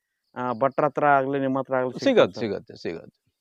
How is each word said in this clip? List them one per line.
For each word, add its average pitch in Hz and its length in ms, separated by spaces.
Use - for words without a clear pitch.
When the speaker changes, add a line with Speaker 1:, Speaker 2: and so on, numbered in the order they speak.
Speaker 1:
ಆ, 123 160
ಭಟ್ರ 135 320
ಹತ್ರ 147 200
ಆಗ್ಲಿ, 139 360
ನಿಮ್ಮ 135 180
ಹತ್ರ 131 160
ಆಗ್ಲಿ 127 180
ಸಿಗ್ತದೆ - 120
Speaker 2:
ಸಿಗತ್ತೆ, 196 300
Speaker 1:
ಸರ್? - 80
Speaker 2:
ಸಿಗತ್ತೆ, 95 340
ಸಿಗತ್ತೆ. - 380